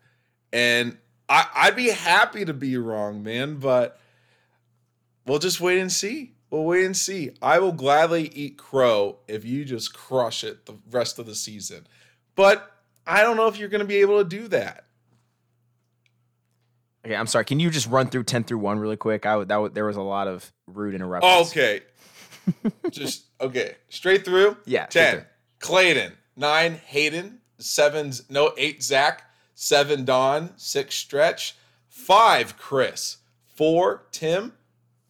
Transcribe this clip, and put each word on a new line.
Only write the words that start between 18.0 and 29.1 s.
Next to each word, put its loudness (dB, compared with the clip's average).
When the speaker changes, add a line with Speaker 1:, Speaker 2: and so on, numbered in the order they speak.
Speaker 2:
through -6
ten -2
through -6
one -4
really -6
quick? -4
I 0
would, -4
that 0
would, -4
there -4
was -4
a -6
lot -4
of -10
rude -8
interruptions. 2
Speaker 1:
Okay. -2
Speaker 2:
<laughs> -6
Speaker 1:
Just, -8
okay. -6
Straight 0
through? 2
Speaker 2:
Yeah, -2
straight 4
Speaker 1:
Ten. 4
Speaker 2:
through. -18
Speaker 1:
Clayton. 2
Nine. 0
Hayden. -4
Seven's, -2
no, 0
eight. -4
Zach. 0